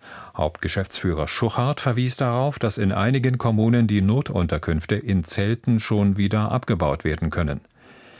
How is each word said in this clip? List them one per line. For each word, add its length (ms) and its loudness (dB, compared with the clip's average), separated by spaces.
Hauptgeschäftsführer 920 -2
Schuchart 500 -2
verwies 380 0
darauf, 420 0
dass 180 0
in 140 2
einigen 460 2
Kommunen 500 4
die 140 2
Notunterkünfte 960 0
in 280 0
Zelten 560 0
schon 380 2
wieder 340 0
abgebaut 540 0
werden 240 -2
können. 320 -2